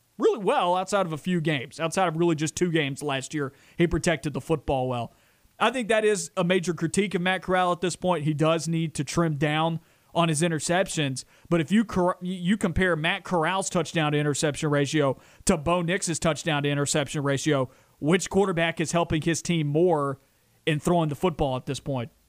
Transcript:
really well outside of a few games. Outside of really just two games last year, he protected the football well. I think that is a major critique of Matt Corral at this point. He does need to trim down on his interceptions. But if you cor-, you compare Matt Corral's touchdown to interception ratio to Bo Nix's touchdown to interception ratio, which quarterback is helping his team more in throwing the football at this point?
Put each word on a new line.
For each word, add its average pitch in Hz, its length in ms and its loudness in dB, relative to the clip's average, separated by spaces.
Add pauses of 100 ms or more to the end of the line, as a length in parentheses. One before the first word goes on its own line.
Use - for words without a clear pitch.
(180)
really 294 220 2
well 185 380 2
outside 190 300 0
of 160 40 -6
a 156 60 -4
few 175 240 0
games. 147 360 -2
Outside 165 300 0
of 160 80 -2
really 170 200 2
just 151 200 -2
two 180 160 0
games 147 320 -2
last 135 300 -4
year, 139 180 -4 (260)
he 170 80 4
protected 165 460 0
the 131 80 -6
football 135 480 -2
well. 123 240 -4 (500)
I 226 100 2
think 247 180 -2
that 214 160 2
is 196 320 0
a 185 80 2
major 180 280 2
critique 165 420 -2
of 175 60 -2
Matt 185 200 0
Corral 185 320 0
at 170 80 -8
this 175 160 -2
point. 175 260 0
He 156 100 0
does 156 360 0
need 165 260 -2
to 151 80 -2
trim 165 320 0
down 156 460 0 (340)
on 165 140 4
his 151 120 0
interceptions. 160 840 0 (240)
But 170 100 4
if 156 100 -2
you 214 140 4
cor-, 185 380 0
you 180 340 -2
compare 180 400 2
Matt 175 300 -2
Corral's 185 440 0
touchdown 160 440 0
to 147 40 2
interception 147 520 0
ratio 143 500 2 (240)
to 190 140 4
Bo 170 240 0
Nix's 175 360 -2
touchdown 151 460 0
to 143 60 0
interception 143 540 -2
ratio, 139 460 0 (300)
which 170 300 0
quarterback 175 500 0
is 156 140 -2
helping 170 280 2
his 160 200 0
team 160 260 0
more 147 540 2 (440)
in 151 140 0
throwing 170 300 2
the 143 60 -6
football 143 420 -2
at - 80 -10
this 139 160 -6
point? 127 280 -6 (200)